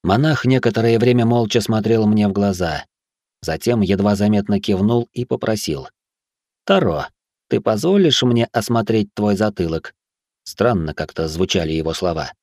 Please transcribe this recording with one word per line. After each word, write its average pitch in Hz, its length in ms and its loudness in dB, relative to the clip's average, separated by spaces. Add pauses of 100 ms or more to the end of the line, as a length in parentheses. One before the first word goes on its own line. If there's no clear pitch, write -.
Монах 127 420 2
некоторое 117 540 2
время 120 260 2
молча 117 360 2
смотрел 110 460 0
мне 104 220 2
в 98 40 -2
глаза, 90 520 -2 (560)
затем 110 420 -2
едва 101 340 2
заметно 104 440 0
кивнул 107 520 0
и 123 120 -6
попросил: 107 640 -4 (760)
«Таро, 87 420 0 (420)
ты 117 120 -2
позволишь 151 640 2
мне 120 300 2
осмотреть 113 640 0
твой 104 220 0
затылок?» 104 580 -2 (500)
Странно 92 500 -2
как-то 82 340 -6
звучали 82 440 -2
его 80 220 -2
слова. 82 380 -4 (100)